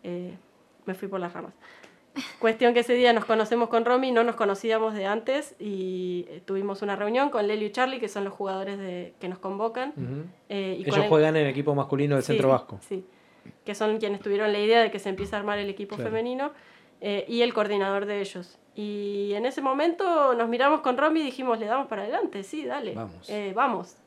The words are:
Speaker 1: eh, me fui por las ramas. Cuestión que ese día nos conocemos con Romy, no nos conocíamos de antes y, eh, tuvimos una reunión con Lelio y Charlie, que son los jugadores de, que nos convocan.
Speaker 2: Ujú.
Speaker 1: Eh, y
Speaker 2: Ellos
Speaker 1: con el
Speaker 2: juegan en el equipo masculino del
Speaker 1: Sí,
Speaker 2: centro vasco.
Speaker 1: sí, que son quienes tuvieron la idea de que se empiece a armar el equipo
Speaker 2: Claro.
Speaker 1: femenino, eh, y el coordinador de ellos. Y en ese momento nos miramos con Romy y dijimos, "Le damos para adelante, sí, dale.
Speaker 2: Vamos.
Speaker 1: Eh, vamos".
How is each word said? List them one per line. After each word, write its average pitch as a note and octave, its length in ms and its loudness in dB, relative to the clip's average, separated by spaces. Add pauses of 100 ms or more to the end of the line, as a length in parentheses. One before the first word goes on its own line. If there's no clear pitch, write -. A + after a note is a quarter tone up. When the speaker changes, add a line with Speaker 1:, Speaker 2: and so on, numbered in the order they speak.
Speaker 1:
eh, F3+ 320 -8 (500)
me F#3 80 -6
fui F#3+ 140 -10
por G3 120 -6
las F3 120 -6
ramas. F3+ 200 -12 (880)
Cuestión A3+ 340 4
que A#3+ 60 6
ese A#3+ 140 2
día B3 180 8
nos A3 120 4
conocemos A3+ 440 2
con A#3 160 2
Romy, B3+ 260 4
no A#3 140 4
nos A#3 100 0
conocíamos A3 600 0
de G3 120 -4
antes B3 540 -2
y, F#3 680 -4
eh, D3+ 160 -16
tuvimos G3 380 -4
una G3+ 140 -2
reunión A#3+ 340 0
con G#3+ 160 0
Lelio G#3+ 220 -2
y - 20 -4
Charlie, B3+ 300 -2
que A3 80 -4
son G3+ 160 -4
los G3 100 -8
jugadores G3 440 -6
de, F3+ 420 -8
que F#3 80 -6
nos F#3 100 -8
convocan. A3+ 580 -4
Speaker 2:
Ujú. C3+ 280 -6 (240)
Speaker 1:
Eh, F#3+ 300 -4
y F#3+ 40 -10
Speaker 2:
Ellos D3 140 0
Speaker 1:
con F#3 80 4
el G#3 40 0
Speaker 2:
juegan D#3 280 6
en D3+ 80 4
el C#3 80 2
equipo C#3+ 240 0
masculino C#3+ 400 2
del C3 80 2
Speaker 1:
Sí, D3+ 80 0
Speaker 2:
centro C3+ 160 4
vasco. A#2+ 320 2
Speaker 1:
sí, F#3 260 -10 (580)
que G#3 120 -6
son G#3+ 220 0
quienes G3+ 220 -2
tuvieron G#3 320 0
la G#3 60 0
idea A3 240 6
de A3+ 80 4
que G#3 80 -8
se G3+ 100 -6
empiece G3 280 -6
a - 20 -2
armar G#3 220 -2
el G3+ 100 -4
equipo G3+ 240 -10
Speaker 2:
Claro. A3 160 -4
Speaker 1:
femenino, B3 400 -2 (500)
eh, G3+ 280 -2
y A#3 140 2
el A#3+ 120 2
coordinador G3+ 520 0
de G3+ 140 -4
ellos. F#3+ 380 -10 (160)
Y G3+ 600 -4
en A3 120 -2
ese C4+ 160 -4
momento D4 720 2
nos A#3 140 0
miramos C4+ 320 4
con B3+ 180 0
Romy D#4 220 4
y D4+ 40 -2
dijimos, B3+ 360 -2
"Le G#3+ 60 -4
damos C4 200 0
para G#3 160 -6
adelante, A#3+ 400 -4
sí, D4+ 240 -8
dale. A#3+ 280 -6
Speaker 2:
Vamos. G#2 360 -10
Speaker 1:
Eh, G3+ 240 -6
vamos". A#3 420 -2 (100)